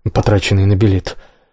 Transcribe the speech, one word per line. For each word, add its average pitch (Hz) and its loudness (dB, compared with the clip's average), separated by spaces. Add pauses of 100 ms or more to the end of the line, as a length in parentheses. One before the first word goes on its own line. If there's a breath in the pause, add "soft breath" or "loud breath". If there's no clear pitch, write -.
(120)
потраченные 98 0
на 101 2
билет. 95 0 (360 soft breath)